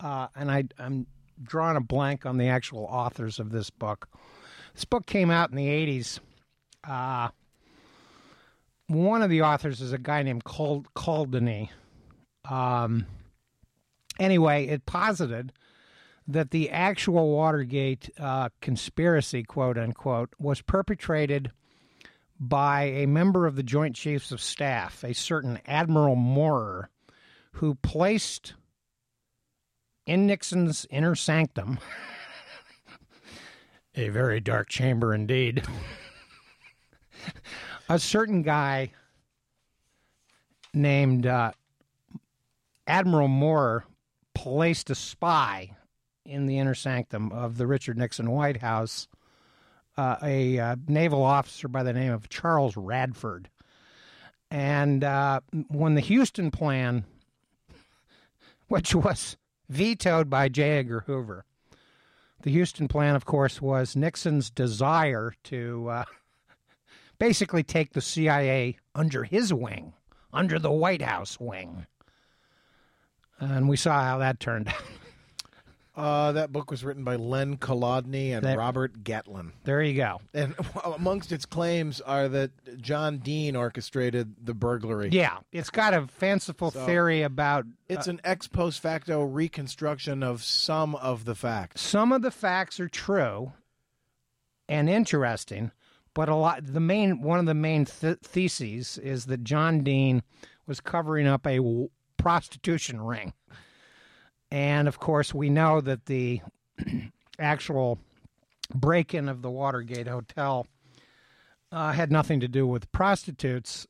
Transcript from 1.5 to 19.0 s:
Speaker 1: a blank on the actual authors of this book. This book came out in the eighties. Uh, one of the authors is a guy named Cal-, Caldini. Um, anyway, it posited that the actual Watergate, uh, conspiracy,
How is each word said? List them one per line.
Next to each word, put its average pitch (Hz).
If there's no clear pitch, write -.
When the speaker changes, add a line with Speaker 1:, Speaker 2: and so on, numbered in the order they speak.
Speaker 1:
a 135
blank 139
on 127
the 123
actual 123
authors 120
of 107
this 113
book. -
This -
book 240
came 185
out 170
in 127
the 139
eighties. 143
Uh, 127
one 190
of 196
the 160
authors 147
is 127
a 135
guy 143
named 123
Cal-, 143
Caldini. 127
Um, 120
anyway, 160
it 147
posited 156
that 147
the 156
actual 175
Watergate, 139
uh, 131
conspiracy, 143